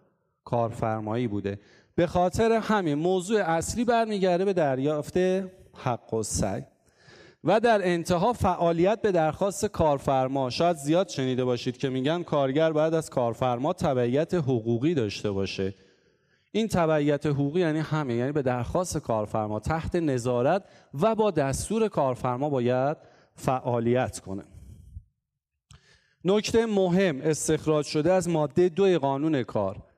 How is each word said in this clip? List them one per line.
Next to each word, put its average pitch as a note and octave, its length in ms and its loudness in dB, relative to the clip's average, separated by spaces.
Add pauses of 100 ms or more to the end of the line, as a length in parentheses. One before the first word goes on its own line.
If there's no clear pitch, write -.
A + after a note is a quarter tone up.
(440)
کارفرمایی A2+ 840 -2
بوده. G2+ 320 -4 (360)
به E3+ 120 2
خاطر F#3 440 2
همین G#3+ 420 0
موضوع F#3 480 0
اصلی E3 440 -2
برمیگرده G#3 600 2
به G3+ 80 0
دریافت D3 640 0 (560)
حق - 400 -6
و A2 100 -2
سعی. G#2+ 400 -4 (800)
و F#3+ 160 4
در G#3+ 280 4
انتها F3 460 0
فعالیت F3 680 2
به G#3+ 100 2
درخواست F3 540 0
کارفرما. C3+ 840 2
شاید E3 280 2
زیاد D#3 300 0
شنیده C3 360 -2
باشید B2 340 -2
که C#3 120 -4
می‌گن C3+ 340 -2
کارگر D3+ 480 2
باید D#3+ 220 0
از D#3+ 160 -2
کارفرما B2 640 0
تبعیت C3 600 0
حقوقی B2 600 0
داشته G#2+ 380 -2
باشه. G2 420 -4 (800)
این G#3+ 160 -2
تبعیت D#3 580 0
حقوقی C#3+ 340 0
یعنی D#3+ 200 0
همه، D3+ 340 -2
یعنی B2 180 -2
به D3+ 100 -2
درخواست B2+ 560 -2
کارفرما، G#2+ 600 -4
تحت D#3+ 360 -6
نظارت C3 680 0 (380)
و A3 140 2
با G#3+ 160 2
دستور D#3+ 560 -2
کارفرما C3 640 -2
باید B2+ 480 0 (380)
فعالیت A#2+ 840 0
کنه. F#2+ 240 -12 (1800)
نکته G#3+ 400 2
مهم F#3+ 560 2
استخراج D3+ 640 0
شده D#3 260 0
از F3+ 180 2
ماده E3 400 2
دو F3+ 300 2
قانون C#3 440 0
کار، G2+ 400 -4 (140)